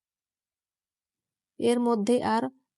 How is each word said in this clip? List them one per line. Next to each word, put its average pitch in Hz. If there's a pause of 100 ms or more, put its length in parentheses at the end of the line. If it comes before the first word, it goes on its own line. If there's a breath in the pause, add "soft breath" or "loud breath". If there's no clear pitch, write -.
(1600)
এর 240
মধ্যে 233
আর 220 (360)